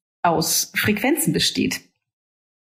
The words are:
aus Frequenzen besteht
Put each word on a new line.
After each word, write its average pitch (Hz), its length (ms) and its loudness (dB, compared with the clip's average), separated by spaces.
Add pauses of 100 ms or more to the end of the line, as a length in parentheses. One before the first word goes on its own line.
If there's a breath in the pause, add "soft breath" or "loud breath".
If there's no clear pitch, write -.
(220)
aus 165 540 0
Frequenzen 233 560 0
besteht - 500 -2 (960)